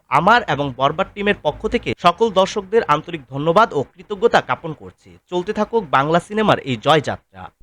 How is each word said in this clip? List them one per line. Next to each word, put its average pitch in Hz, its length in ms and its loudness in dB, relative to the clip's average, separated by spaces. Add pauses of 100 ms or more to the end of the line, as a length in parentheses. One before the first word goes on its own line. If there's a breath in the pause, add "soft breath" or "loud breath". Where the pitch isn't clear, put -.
আমার 190 400 4
এবং 139 280 -2
বরবাদ 151 380 0
টিমের 202 280 -2
পক্ষ 156 260 -4
থেকে 185 300 -4
সকল 196 320 2
দর্শকদের 190 540 0
আন্তরিক 151 360 -2 (100)
ধন্যবাদ 165 420 2
ও 147 100 -2
কৃতজ্ঞতা 190 580 0
জ্ঞাপন 151 320 -6
করছি। 92 460 -20 (120)
চলতে 180 220 -4
থাকুক 214 380 -2
বাংলা 147 300 2
সিনেমার 208 380 0
এই 127 180 -6
জয়যাত্রা।" 107 760 -2 (120)